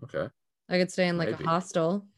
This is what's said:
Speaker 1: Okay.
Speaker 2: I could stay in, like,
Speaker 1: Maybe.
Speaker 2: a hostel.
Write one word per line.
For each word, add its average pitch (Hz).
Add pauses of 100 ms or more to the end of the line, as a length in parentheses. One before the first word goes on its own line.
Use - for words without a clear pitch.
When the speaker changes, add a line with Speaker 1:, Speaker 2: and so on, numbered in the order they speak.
Speaker 1:
Okay. 87 (400)
Speaker 2:
I 180
could 180
stay 185
in, 175
like, 170
Speaker 1:
Maybe. 156
Speaker 2:
a 156
hostel. 180 (120)